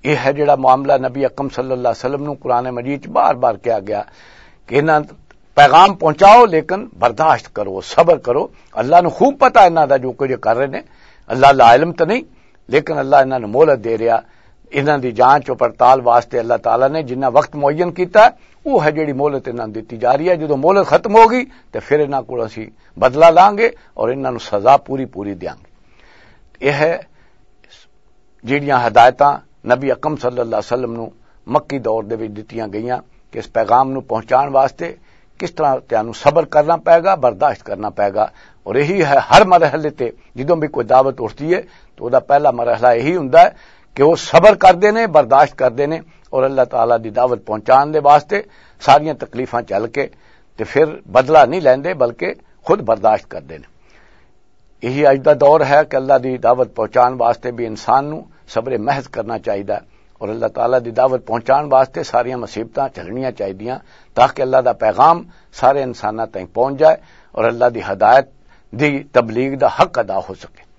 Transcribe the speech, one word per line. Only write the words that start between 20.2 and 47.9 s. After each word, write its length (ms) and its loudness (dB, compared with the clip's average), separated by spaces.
ਹੈ। 60 2
ਜਦੋਂ 220 -4
ਮੋਹਲਤ 300 0
ਖਤਮ 280 0
ਹੋ 120 8
ਗਈ 180 -2
ਤੇ 60 -6
ਫਿਰ 200 -2
ਇਹਨਾਂ 240 -2
ਕੋਲ 220 -8
ਅਸੀਂ 220 -14
ਬਦਲਾ 300 6
ਲਾਂਗੇ 420 4
ਔਰ 120 -2
ਇਹਨਾਂ 220 -6
ਨੂੰ 80 -10
ਸਜ਼ਾ 380 2
ਪੂਰੀ 280 -6
ਪੂਰੀ 280 -12
ਦਿਆਂਗੇ। 1300 -14
ਇਹ 40 2
ਹੈ 360 -4
ਜਿਹੜੀਆਂ 440 -2
ਹਦਾਇਤਾਂ 500 4
ਨਬੀ 240 0
ਅਕਰਮ 240 -4
ਸੱਲੱਲਾਹੁ 320 -6
ਅਲੈਹਿ 120 -4
ਵਸੱਲਮ 340 -6
ਨੂੰ 180 -12
ਮੱਕੀ 320 -6
ਦੌਰ 240 -4
ਦੇ 120 -8
ਵਿੱਚ 180 -10
ਦਿੱਤੀਆਂ 340 -12
ਗਈਆਂ 300 -8
ਕਿ 80 -10
ਇਸ 100 -14
ਪੈਗਾਮ 420 0
ਨੂੰ 120 -8
ਪਹੁੰਚਾਉਣ 460 -2
ਵਾਸਤੇ 460 -2
ਕਿਸ 120 -8
ਤਰ੍ਹਾਂ 280 -2
ਤੁਹਾਨੂੰ 340 -4
ਸਬਰ 320 0
ਕਰਨਾ 320 0
ਪਏਗਾ, 380 2
ਬਰਦਾਸ਼ਤ 480 -2
ਕਰਨਾ 260 -8
ਪਏਗਾ। 420 -2
ਔਰ 80 -6
ਇਹੀ 280 0
ਹੈ 160 2
ਹਰ 260 4
ਮਰਹਲੇ 440 0
ਤੇ 220 -8
ਜਦੋਂ 200 -2
ਵੀ 100 -4
ਕੋਈ 180 -6
ਦਾਵਤ 360 2
ਉੱਠਦੀ 320 -6
ਹੈ 80 -2
ਤਾਂ 440 -20
ਉਹਦਾ 140 0
ਪਹਿਲਾ 320 0
ਮਰਹਲਾ 420 0
ਇਹੀ 220 -2
ਹੁੰਦਾ 240 2
ਹੈ 160 6
ਕਿ 80 0
ਉਹ 120 4
ਸਬਰ 400 4
ਕਰਦੇ 360 2
ਨੇ, 160 -2
ਬਰਦਾਸ਼ਤ 480 2
ਕਰਦੇ 320 -2
ਨੇ 140 -6
ਔਰ 120 0
ਅੱਲਾਹ 200 0
ਤਾਲਾ 320 -2
ਦੀ 120 -8
ਦਾਵਤ 300 -2
ਪਹੁੰਚਾਉਣ 520 -2